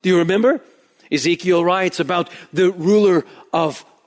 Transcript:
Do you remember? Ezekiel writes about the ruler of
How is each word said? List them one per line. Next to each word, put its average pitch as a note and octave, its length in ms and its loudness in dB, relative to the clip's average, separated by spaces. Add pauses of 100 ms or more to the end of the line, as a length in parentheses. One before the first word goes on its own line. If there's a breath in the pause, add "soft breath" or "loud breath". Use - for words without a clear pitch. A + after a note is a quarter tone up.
Do F#3 80 -2
you F3+ 100 4
remember? G#3+ 420 0 (500 soft breath)
Ezekiel E3+ 520 0
writes F3+ 360 -2
about F3 320 -4 (200 loud breath)
the F3+ 200 0
ruler F#3 540 2 (280 loud breath)
of D#3+ 320 -4 (220)